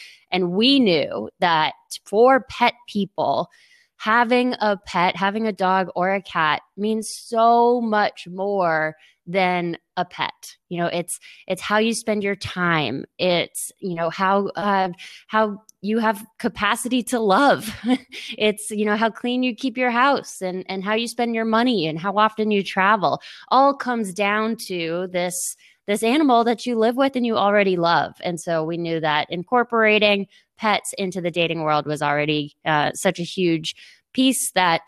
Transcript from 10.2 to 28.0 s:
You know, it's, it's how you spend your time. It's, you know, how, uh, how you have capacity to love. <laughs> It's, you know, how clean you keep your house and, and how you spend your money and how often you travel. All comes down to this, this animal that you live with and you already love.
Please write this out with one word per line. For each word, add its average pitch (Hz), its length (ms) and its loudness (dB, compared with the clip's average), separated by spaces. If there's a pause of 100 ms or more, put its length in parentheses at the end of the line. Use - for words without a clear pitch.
You 175 80 -6
know, 170 80 -2
it's, - 340 -6 (280)
it's 185 160 -6
how 208 160 0
you 226 160 2
spend 214 280 -4
your 202 120 -2
time. 165 680 -2 (120)
It's, 170 640 -2
you 180 160 -6
know, 165 160 -2
how, 196 380 0
uh, 196 400 0 (360)
how 214 380 0 (180)
you 214 160 0
have 220 260 0 (140)
capacity 233 640 -2
to 247 160 -4
love. 214 640 2
<laughs> 247 140 2 (400)
It's, 208 320 0
you 214 160 -2
know, 208 100 2
how 226 140 2
clean 247 320 -4
you 254 140 0
keep 247 220 -4
your 254 120 0
house 247 540 0
and, 185 260 -6
and 190 140 -4
how 202 100 0
you 233 140 0
spend 233 260 -4
your 226 120 -2
money 220 420 2
and 160 120 -4
how 196 180 -2
often 214 340 2
you 202 100 2
travel. 185 580 2 (300)
All 277 240 4
comes 233 400 -4
down 214 440 0 (100)
to 175 400 -4
this, 180 500 -6 (300)
this 208 160 0
animal 247 400 4
that 233 240 0
you 240 100 -2
live 226 180 2
with 269 200 2
and 247 100 0
you 226 100 0
already 202 400 2
love. 170 460 2